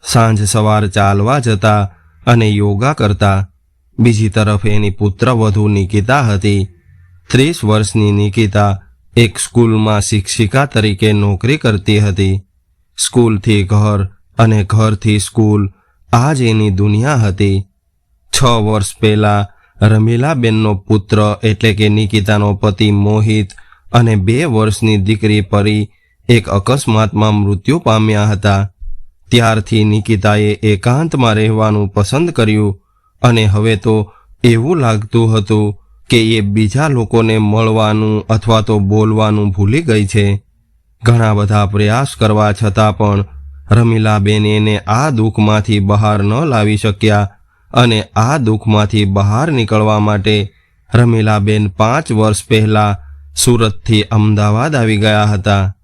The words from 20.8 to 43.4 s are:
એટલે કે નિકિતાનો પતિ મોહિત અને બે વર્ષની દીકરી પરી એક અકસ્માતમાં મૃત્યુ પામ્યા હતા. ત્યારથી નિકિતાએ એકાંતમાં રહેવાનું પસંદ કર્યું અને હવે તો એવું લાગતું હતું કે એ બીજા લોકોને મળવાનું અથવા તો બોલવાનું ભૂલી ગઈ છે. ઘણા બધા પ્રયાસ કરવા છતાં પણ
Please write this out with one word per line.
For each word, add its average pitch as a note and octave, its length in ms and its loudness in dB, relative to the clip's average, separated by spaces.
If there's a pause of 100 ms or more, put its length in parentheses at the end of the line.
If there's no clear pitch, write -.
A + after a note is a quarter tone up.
એટલે A2 300 0
કે G#2+ 160 0
નિકિતાનો G#2 640 0
પતિ G#2 380 0
મોહિત G#2 580 0 (420)
અને A#2 240 2
બે A2+ 300 0
વર્ષની A2 520 0
દીકરી G#2+ 440 0
પરી G#2 480 -2 (400)
એક A#2 200 2
અકસ્માતમાં G#2+ 840 0
મૃત્યુ G2+ 460 0
પામ્યા G#2+ 440 0
હતા. G2+ 480 0 (600)
ત્યારથી A2+ 520 0
નિકિતાએ G#2 680 0
એકાંતમાં A#2+ 800 0
રહેવાનું G#2+ 540 0
પસંદ B2 420 -2
કર્યું G#2+ 520 -2 (400)
અને A#2 240 2
હવે G#2+ 300 0
તો G#2+ 380 -2 (300)
એવું A#2+ 340 2
લાગતું A2 600 0
હતું G#2 440 -2 (280)
કે A2+ 280 2
એ A2 40 0
બીજા G#2+ 460 0
લોકોને A2+ 500 0
મળવાનું G#2+ 920 0
અથવા A2 320 0
તો G#2+ 180 0
બોલવાનું G#2 720 0
ભૂલી G2+ 300 0
ગઈ A2 240 0
છે. G2+ 380 -2 (600)
ઘણા A2+ 300 2
બધા G#2 320 0
પ્રયાસ G#2 420 -2 (120)
કરવા G#2+ 340 2 (100)
છતાં G#2+ 340 -2
પણ G2+ 280 0 (460)